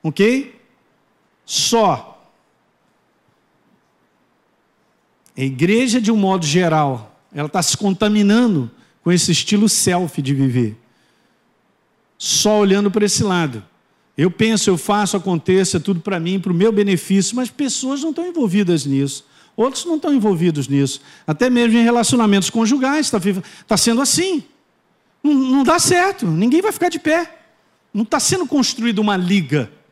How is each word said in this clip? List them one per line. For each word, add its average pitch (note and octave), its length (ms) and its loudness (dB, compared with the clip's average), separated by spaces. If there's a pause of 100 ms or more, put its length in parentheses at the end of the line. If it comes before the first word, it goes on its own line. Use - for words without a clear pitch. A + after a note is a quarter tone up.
Ok? A3+ 560 -2 (840)
Só. - 840 -2 (3000)
A C3 40 -8
igreja, G3+ 600 0
de G#3+ 100 2
um A3 60 2
modo F#3+ 280 0
geral, D3 760 0 (100)
ela D3+ 160 -6
tá F3+ 140 -2
se - 160 -2
contaminando G#3 960 2 (320)
com E3+ 80 0
esse F3+ 200 2
estilo G#3 380 2
selfie F3+ 520 -2
de C3+ 120 -2
viver. B2 440 0 (1400)
Só - 420 0
olhando G3+ 300 2
pra G#3 160 0
esse - 180 -2
lado. D#3+ 400 -2 (540)
Eu E3+ 140 2
penso, A3 360 0
eu F#3 100 2
faço, G3+ 380 -2
aconteça, F#3 600 0
é - 20 0
tudo F3+ 200 -2
pra F#3 200 -6
mim, F3+ 200 -4
pro F#3 120 -4
meu F#3 200 2
benefício, G3 640 0
mas B3 160 -4
pessoas C4+ 500 -6
não D#4+ 100 -4
tão E4+ 140 -6
envolvidas G3+ 580 0
nisso. C#3 400 -4 (320)
Outros C4 300 -2
não E4 140 -2
tão D4+ 120 -2
envolvidos F3 560 0
nisso. C#3 340 0 (240)
Até F#3+ 260 0
mesmo A#3+ 260 2
em A#3 60 4
relacionamentos A#3 680 2
conjugais, C4 640 0
tá G#3+ 80 -2
viva-, F#3 240 -2 (240)
tá G#3+ 100 0
sendo A#3 240 0
assim. E4 420 -2 (800)
Não, D4+ 120 2
não C4+ 300 2
dá D4+ 140 4
certo, F4+ 480 0
ninguém A3 380 2
vai G#4 80 -2
ficar F4 180 -2
de D#4+ 80 -6
pé. D#4+ 440 -4 (520)
Não G#3 100 -2
tá C4+ 160 -2
sendo F4+ 280 -2
construída A#3 520 -2
uma G#3 160 0
liga. E3+ 560 -2 (200)